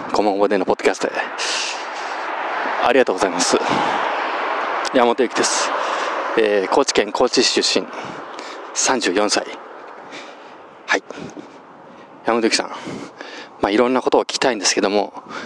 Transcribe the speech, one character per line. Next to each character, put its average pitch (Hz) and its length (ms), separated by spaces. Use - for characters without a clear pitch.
こ 101 100
も 104 100
ご 98 40
も 101 100
で 101 100
の 92 80
ポ 110 80
ッ - 20
ド - 80
キ - 60
ャ 95 40
ス - 60
ト - 80
へ。 - 40
あ 107 100
り 135 60
が 120 60
と 104 80
う - 20
ご 92 40
ざ 101 80
い 87 40
ま 90 80
す。 - 180
山 120 140
本 120 160
ゆ 110 60
き - 40
で 92 100
す。 - 280
え 104 300
ー、 - 20
高 139 160
知 - 80
県 107 180
高 127 160
知 123 160
市 - 180
出 - 200
身、 92 60
三 123 240
十 98 140
四 104 160
歳。 - 160
は - 120
い。 - 60
山 113 100
本 113 80
ゆ 113 80
き - 40
さ 92 100
ん、 - 40
ま 107 80
あ、 - 20
い 104 60
ろ 120 100
ん 127 80
な 123 80
こ 143 80
と 131 80
を 101 40
聞 - 40
き - 100
た 135 140
い 113 40
ん 104 40
で 90 60
す - 100
け 95 60
ど 98 100
も、 101 220